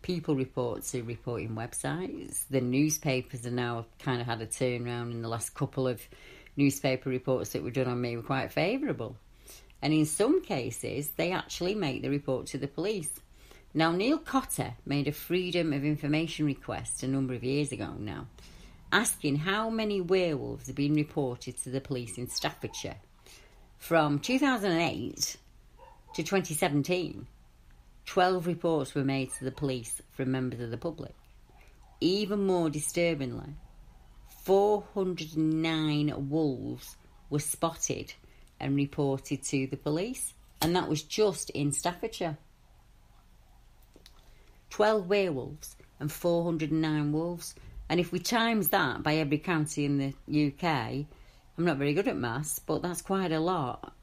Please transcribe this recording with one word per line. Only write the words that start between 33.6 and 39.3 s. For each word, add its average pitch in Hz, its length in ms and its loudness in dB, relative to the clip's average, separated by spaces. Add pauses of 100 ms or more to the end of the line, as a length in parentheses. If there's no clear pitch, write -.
four 202 400 6 (120)
hundred 175 420 -2
and 160 240 4
nine 156 500 2 (180)
wolves 127 680 -2 (320)
were 147 100 0
spotted - 720 -2 (460)
and 139 160 0
reported 139 680 0